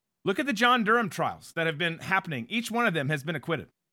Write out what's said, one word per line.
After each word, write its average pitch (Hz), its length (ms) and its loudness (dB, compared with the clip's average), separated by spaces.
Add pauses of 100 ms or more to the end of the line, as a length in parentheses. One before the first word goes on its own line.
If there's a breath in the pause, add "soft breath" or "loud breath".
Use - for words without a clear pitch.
(260)
Look 190 140 0
at 277 80 -2
the 285 60 0
John 240 300 4
Durham 220 260 2
trials 107 460 -4
that 165 120 0
have 156 100 -2
been 165 220 -2
happening. 147 500 -2
Each 226 220 -4
one 233 160 2
of 180 80 2
them 143 140 0
has 147 140 -2
been 165 120 -4
acquitted. 143 320 -4 (260)